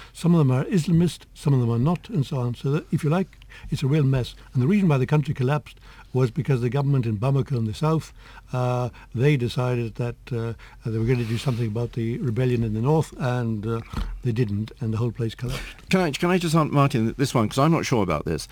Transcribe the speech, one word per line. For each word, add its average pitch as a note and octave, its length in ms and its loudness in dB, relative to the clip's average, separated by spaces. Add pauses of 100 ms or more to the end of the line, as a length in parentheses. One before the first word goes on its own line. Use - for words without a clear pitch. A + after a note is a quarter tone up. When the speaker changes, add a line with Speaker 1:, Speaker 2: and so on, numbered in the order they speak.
(140)
Speaker 1:
Some F3 220 2
of - 20 6
them C#3 140 4
are B2+ 140 2
Islamist, F3 560 2 (120)
some C#3+ 220 0
of B2+ 40 4
them A#2 120 2
are A#2 80 0
not, D#3 300 0
and D#3+ 140 0
so C3 140 -4
on. B2 160 -2
So C3+ 160 -6
that, D3+ 240 -2
if E3+ 100 0
you D3+ 60 0
like, F3+ 300 -2 (320)
it's D#3+ 100 -4
a C#3 60 0
real D3+ 160 2
mess. C3 320 0 (180)
And B2 80 2
the B2 60 2
reason G3 200 4
why C#3+ 120 4
the B2+ 80 0
country D3+ 260 0
collapsed C3 460 -2 (340)
was B2+ 160 2
because B2+ 320 0
the B2 80 0
government C3+ 380 0
in A2 100 0
Bamako C3+ 360 0
in A#2 120 0
the G#2+ 80 -4
south, D#3 400 -2 (400)
uh, B2 360 0 (260)
they C#3+ 220 4
decided A#2+ 580 -2
that, A#2+ 220 -6 (140)
uh, A#2 220 -4 (320)
they A2+ 140 -2
were A2 60 0
gonna B2 180 2
do A2+ 160 -2
something A#2+ 280 -2
about A2+ 260 -4
the A#2 260 -4
rebellion B2 440 0
in G#2+ 120 -2
the A2 60 -2
north, D3+ 360 2
and, A#2+ 480 -2
uh, A2+ 160 -4 (420)
they B2+ 80 0
didn't, G#2+ 400 -2 (100)
and A2 120 -2
the G#2+ 40 -2
whole A#2+ 140 -2
place A2+ 220 -6
collapsed. B2 300 -6 (260)
Speaker 2:
Can F#3 120 4
I, E3 100 0
can F3 180 -2
I F#3 80 4
just E3+ 160 0
ask D#3 180 4
Martin C3+ 460 2
this C3 160 0
one, A2 160 2
'cause - 80 -4
I'm D3 140 4
not C#3 160 0
sure A2+ 160 2
about E2 220 0
this, D#2 260 -4